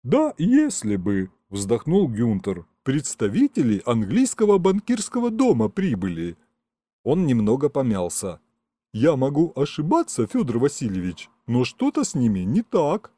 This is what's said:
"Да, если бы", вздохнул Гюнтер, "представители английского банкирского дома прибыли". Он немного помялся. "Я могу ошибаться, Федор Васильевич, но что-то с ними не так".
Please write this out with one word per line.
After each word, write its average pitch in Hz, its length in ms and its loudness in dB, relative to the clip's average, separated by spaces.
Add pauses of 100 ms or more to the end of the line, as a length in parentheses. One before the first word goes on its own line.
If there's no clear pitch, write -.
"Да, 277 340 2
если 214 600 2
бы", 95 340 -2 (180)
вздохнул 117 580 0
Гюнтер, 101 600 -2 (160)
"представители 131 1040 0
английского 190 720 2
банкирского 226 720 -2
дома 202 400 2
прибыли". 90 680 -4 (680)
Он 160 220 2
немного 127 440 2
помялся. 95 680 -2 (540)
"Я 135 240 0
могу 143 400 0
ошибаться, 147 720 -2
Федор 123 320 -4
Васильевич, 98 720 -4 (160)
но 120 180 0
что-то 277 400 -2
с - 100 -8
ними 113 260 0
не 117 200 0
так". 180 580 -2